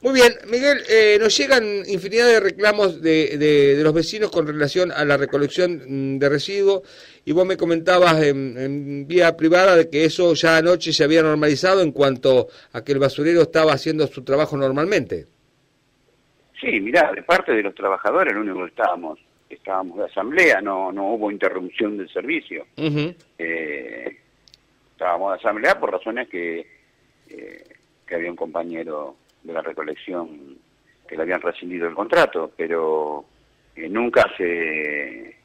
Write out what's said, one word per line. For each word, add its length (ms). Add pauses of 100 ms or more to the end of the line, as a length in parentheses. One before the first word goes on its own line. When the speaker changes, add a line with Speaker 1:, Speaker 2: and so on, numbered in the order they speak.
Speaker 1:
Muy 100
bien, 220 (160)
Miguel, 280 (120)
eh, 280
nos 180
llegan 280 (240)
infinidad 380
de 120
reclamos 600
de, 380
de, 380
de 60
los 120
vecinos 360
con 160
relación 460
a 140
la 100
recolección, 680
mm, 320
de 100
residuos, 540 (420)
y 80
vos 140
me 100
comentabas 680
en, 360
en 480
vía 280
privada 420
de 120
que 160
eso 300
ya 240
anoche 340
se 120
había 180
normalizado 580
en 120
cuanto 560 (260)
a 100
que 80
el 60
basurero 420
estaba 320
haciendo 340
su 180
trabajo 340
normalmente. 680 (1300)
Speaker 2:
Sí, 200
mirá, 320
de 100
parte 300
de 100
los 120
trabajadores, 600
lo 80
único 220
que 60
estábamos, 480 (300)
estábamos 500
de 60
asamblea, 560
no, 320
no 220
hubo 160
interrupción 680
del 140
servicio. 560 (100)
Speaker 1:
Ujú. 380 (240)
Speaker 2:
Eh, 800 (720)
estábamos 400
de 60
asamblea 420
por 120
razones 360
que, 380 (640)
eh, 340 (500)
había 160
un 60
compañero 800 (260)
de 100
la 100
recolección 920 (500)
que 100
le 60
habían 180
rescindido 480
el 60
contrato, 640
pero, 680 (520)
eh, 120
nunca 380 (120)
se 1040